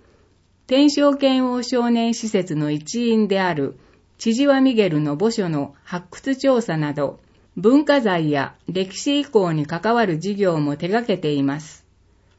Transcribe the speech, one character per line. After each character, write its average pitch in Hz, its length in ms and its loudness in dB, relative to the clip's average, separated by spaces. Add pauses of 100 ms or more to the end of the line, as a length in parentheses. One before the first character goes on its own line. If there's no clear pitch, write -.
(680)
天 285 220 4
正 285 260 2
拳 262 360 2
王 247 120 -4
少 240 260 -2
年 233 240 0
施 220 160 -8
設 180 260 -2
の 151 160 -2
一 226 380 -4
員 220 180 2
で 190 140 0
あ 180 120 0
る 143 240 -6 (400)
千 226 200 -2
々 277 160 4
和 269 80 2
ミ 262 120 4
ゲ 214 160 2
ル 151 120 0
の 147 160 -2
墓 208 140 0
所 190 180 -2
の 143 340 -4
発 180 280 -10
掘 - 240 -4
調 269 260 0
査 165 160 -4
な 147 160 -2
ど、 143 260 -4 (380)
文 254 280 4
化 285 160 4
財 170 300 0
や 139 240 -2 (140)
歴 190 280 -4
史 285 240 -2
遺 277 40 -4
構 190 260 2
に 156 140 0
関 175 280 -2
わ 233 120 2
る 165 140 -2
事 196 160 -4
業 185 240 2
も 147 180 -2
手 175 100 -6
掛 226 180 -2
け 202 120 0
て 151 160 -2
い 139 100 0
ま 139 160 -2
す。 - 260 -20 (540)